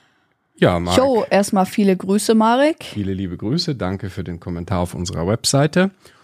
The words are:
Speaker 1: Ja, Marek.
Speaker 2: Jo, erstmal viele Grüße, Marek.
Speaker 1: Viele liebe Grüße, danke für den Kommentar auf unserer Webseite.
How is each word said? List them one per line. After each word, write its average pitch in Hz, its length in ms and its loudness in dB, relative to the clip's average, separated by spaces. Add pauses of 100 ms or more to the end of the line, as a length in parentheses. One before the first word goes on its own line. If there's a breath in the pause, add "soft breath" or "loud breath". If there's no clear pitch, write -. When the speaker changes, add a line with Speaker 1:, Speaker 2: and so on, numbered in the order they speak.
(560 soft breath)
Speaker 1:
Ja, 92 240 2
Marek. 85 180 0
Speaker 2:
Jo, 254 320 4
erstmal 196 360 2
viele 196 300 2
Grüße, 196 400 0
Marek. 247 480 2
Speaker 1:
Viele 95 300 -6
liebe 92 240 -4
Grüße, 120 380 -2
danke 98 340 -4
für 92 140 -8
den 82 160 -8
Kommentar 87 400 -4
auf 87 140 -2
unserer 85 340 -4
Webseite. 147 640 2 (320 soft breath)